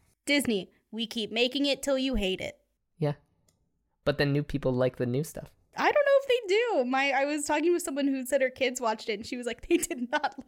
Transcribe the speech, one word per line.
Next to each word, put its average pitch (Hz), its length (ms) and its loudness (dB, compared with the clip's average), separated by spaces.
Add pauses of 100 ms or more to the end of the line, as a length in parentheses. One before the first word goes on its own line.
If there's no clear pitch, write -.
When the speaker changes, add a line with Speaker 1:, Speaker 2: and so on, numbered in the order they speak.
(240)
Speaker 1:
Disney, 233 460 0 (200)
we 226 160 -6
keep 220 240 -6
making 254 360 0
it 269 160 -2
till 269 160 2
you 262 180 0
hate 185 240 0
it. - 180 -8 (1500)
Speaker 2:
But 143 100 2
then 143 160 2
new 147 100 2
people 135 300 -2
like 127 240 2
the 127 80 -4
new 123 180 0
stuff. - 280 -12 (260)
Speaker 1:
I - 80 0
don't 339 100 4
know 571 280 6
if 554 60 -4
they 466 260 2
do. 427 360 2
My, 269 200 2
I 269 160 2
was 294 180 -2
talking 320 300 2
with 349 80 0
someone 285 240 -2
who 269 180 0
said 277 160 0
her 262 80 2
kids 254 320 -2
watched 220 300 -2
it, 214 80 -4
and 220 80 -14
she 254 100 -8
was 240 100 -6
like, 226 200 -8
<laughs> - 20 -4
they 349 80 6
did 269 340 -4
not 294 240 -2 (140)